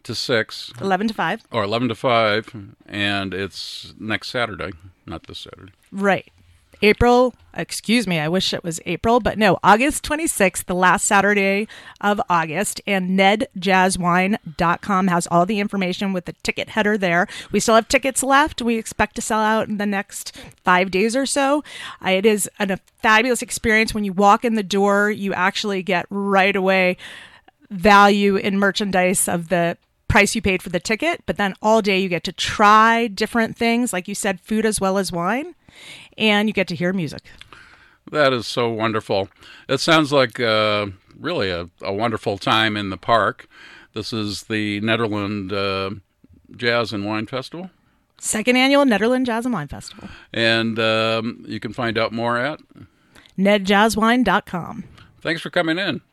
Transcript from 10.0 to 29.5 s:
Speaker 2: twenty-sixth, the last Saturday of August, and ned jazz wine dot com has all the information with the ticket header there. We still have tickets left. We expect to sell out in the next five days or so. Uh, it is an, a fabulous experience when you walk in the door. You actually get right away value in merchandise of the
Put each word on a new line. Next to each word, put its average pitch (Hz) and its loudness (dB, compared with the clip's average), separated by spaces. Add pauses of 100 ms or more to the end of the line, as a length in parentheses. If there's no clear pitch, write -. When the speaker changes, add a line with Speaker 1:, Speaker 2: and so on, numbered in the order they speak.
Speaker 2:
twenty-sixth, 294 -2
the 180 -4
last 180 2
Saturday 202 2 (320)
of 208 0 (100)
August, 165 -2
and 190 -2
ned 196 2 (100)
jazz 185 2
wine 180 0 (200)
dot 170 0
com 185 0
has 170 0
all 175 2
the 202 -4
information 196 -4
with 185 -4
the 160 -12 (100)
ticket - -4
header 214 0
there. 180 2 (280)
We 208 2
still 220 4
have 226 4
tickets 262 0
left. 277 2
We 233 0
expect - -4
to 233 -8
sell 220 -2
out 220 0
in 208 -6
the 208 -4
next - -6 (300)
five 185 4
days 214 0
or 269 0
so. 277 0 (420)
Uh, 185 0
it 190 2
is 214 2 (100)
an, 196 -2
a 180 -4 (220)
fabulous 233 4
experience 220 0
when 214 -4
you 196 -4
walk 202 4
in 226 0
the 214 0
door. 202 2
You 196 -4
actually 190 -2
get 175 -2
right 196 2
away 185 2 (720)
value 202 6
in 196 0
merchandise 190 2
of 170 -4
the 170 0 (320)